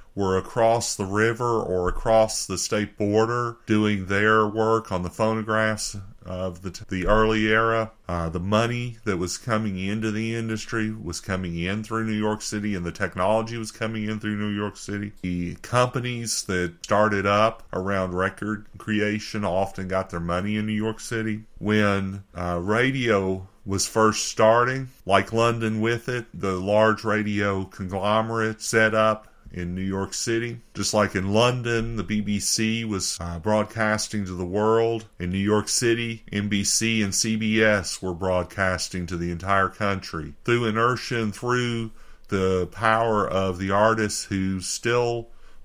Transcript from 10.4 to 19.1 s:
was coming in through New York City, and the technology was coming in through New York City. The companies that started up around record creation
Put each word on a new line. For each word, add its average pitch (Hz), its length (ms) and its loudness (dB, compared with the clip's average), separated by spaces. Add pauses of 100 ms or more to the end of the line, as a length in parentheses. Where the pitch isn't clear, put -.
was 110 300 -8
coming 92 360 -4
in 95 280 -4
through 113 200 -4
New 110 80 -2
York 107 300 0
City, 104 320 -4
and 87 100 -4
the 85 60 -2
technology 107 680 0
was 110 140 -8
coming 110 380 -6
in 110 100 -4
through 107 180 -4
New 104 180 -4
York 104 220 -4
City. 101 360 -8 (100)
The 87 400 -4
companies 123 840 -2
that 90 380 -2
started 104 420 2
up 107 380 2 (100)
around 92 400 -2
record 101 540 -4 (100)
creation 107 680 -2